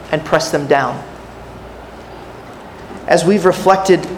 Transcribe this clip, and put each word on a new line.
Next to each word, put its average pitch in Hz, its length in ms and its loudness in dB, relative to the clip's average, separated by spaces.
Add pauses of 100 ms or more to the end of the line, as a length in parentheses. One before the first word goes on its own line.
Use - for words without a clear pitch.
(140)
and 151 100 0
press - 280 0
them 143 160 0
down. 131 380 2 (2000)
As - 200 4
we've 190 180 4
reflected 185 640 6 (120)